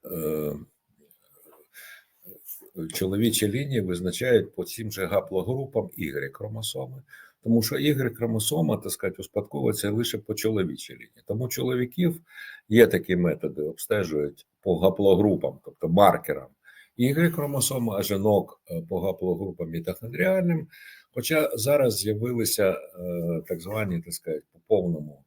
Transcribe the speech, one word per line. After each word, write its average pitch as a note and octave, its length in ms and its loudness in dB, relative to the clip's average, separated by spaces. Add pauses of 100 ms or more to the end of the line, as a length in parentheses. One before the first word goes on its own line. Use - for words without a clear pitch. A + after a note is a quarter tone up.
е, D#2 480 -2 (2500)
чоловічій G#2 540 2
лінії B2+ 340 -2
визначають F2+ 760 2
по F2+ 80 -6
цим G#2+ 280 -8
же G2 140 -4
гаплогрупам G2 920 -2
Y C#2 360 -6
хромосоми, A2+ 680 -10 (400)
тому A#2 200 4
що C#3 120 -2
Y C#3 400 0
хромосома, A2+ 600 0
так - 140 -8
сказати, - 280 -6
успадковується G#2 720 -2
лише A#2 260 -2
по G#2+ 160 -8
чоловічій G2+ 600 -2
лінії. - 320 -20
Тому A2+ 220 -4
чоловіків B2+ 720 -2 (480)
є A2 180 10
такі F2+ 280 0
методи, D#2 460 0
обстежують D2+ 880 -4 (140)
по F2 180 2
гаплогрупам, F#2+ 880 4
тобто - 240 -6
маркерам E2 600 4 (500)
Y C#3+ 320 4
хромосоми, C3+ 640 -2
а G2 80 0
жінок, G2+ 580 2 (100)
е, E2 180 -4
по F#2 100 -2
гаплогрупам F2+ 720 -4
мітохондріальним. D3 960 -2 (460)
Хоча D3+ 400 0
зараз B2 440 2
з'явилися, G#2+ 760 0
е, F2 760 -4
так E2+ 140 -6
звані, F#2+ 400 -4
так E2 120 -12
сказати, D#2 380 -8
по F2 160 -20
повному D#2+ 580 -2